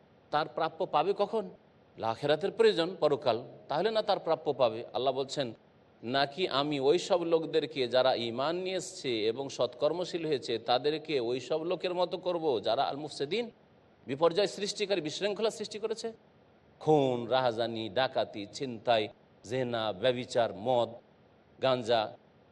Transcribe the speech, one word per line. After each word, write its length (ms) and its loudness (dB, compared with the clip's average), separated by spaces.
তার 160 0
প্রাপ্য 380 -2
পাবে 320 2
কখন? 320 -2
আখিরাতের 500 0
প্রয়োজন, 480 4
পরকাল, 440 2
তাহলে 240 0
না 100 2
তার 180 2
প্রাপ্য 340 0
পাবে। 300 2
আল্লাহ 200 0
বলছেন, 400 -4
"নাকি 440 0
আমি 320 0
ওই 200 6
সব 240 2
লোকদেরকে 640 0
যারা 280 4
ঈমান 400 -2
নিয়ে 200 -4
এসছে 520 -4
এবং 220 -2
সৎকর্মশীল 760 -2
হয়েছে 340 -2
তাদেরকে 600 0
ওই 200 0
সব 240 -2
লোকের 300 -2
মতো 240 0
করব 440 0
যারা 220 0
আল 140 -2
মুফসিদিন, 540 -4
বিপর্যয় 420 2
সৃষ্টিকারী, 540 -2
বিশৃঙ্খলা 480 -2
সৃষ্টি 300 -8
করেছে?" 340 -6
খুন, 480 4
রাহাজানি, 640 0
ডাকাতি, 640 -2
ছিনতাই, 540 0
জেনা, 500 -2
ব্যভিচার, 600 0
মদ, 360 0
গাঞ্জা, 560 2